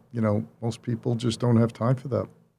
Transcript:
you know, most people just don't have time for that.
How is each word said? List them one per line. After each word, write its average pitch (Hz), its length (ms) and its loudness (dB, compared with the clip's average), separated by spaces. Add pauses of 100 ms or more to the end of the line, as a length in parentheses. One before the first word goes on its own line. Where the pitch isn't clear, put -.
(120)
you 117 100 -4
know, 107 260 0 (140)
most 117 200 -6
people 120 320 -2
just 117 280 -2
don't 120 160 4
have 117 160 4
time 127 240 0
for 127 100 -10
that. 110 200 -2 (320)